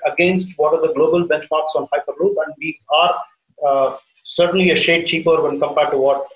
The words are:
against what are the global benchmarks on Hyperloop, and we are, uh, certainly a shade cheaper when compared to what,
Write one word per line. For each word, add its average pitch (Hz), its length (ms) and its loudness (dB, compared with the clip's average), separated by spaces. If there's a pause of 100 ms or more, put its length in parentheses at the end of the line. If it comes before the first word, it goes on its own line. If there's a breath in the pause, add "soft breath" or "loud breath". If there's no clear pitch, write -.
against 185 500 0
what 151 180 2
are 165 140 -8
the 160 60 -2
global 165 340 2
benchmarks 156 480 -2
on 139 180 -4
Hyperloop, 147 420 -2 (100)
and 151 120 -10
we 160 220 -8 (100)
are, 165 320 -4 (460)
uh, 135 300 -2 (260)
certainly 175 480 0
a 151 60 2
shade 170 280 2
cheaper 160 360 0
when 143 180 -2
compared 147 320 0
to 143 60 0
what, 135 380 0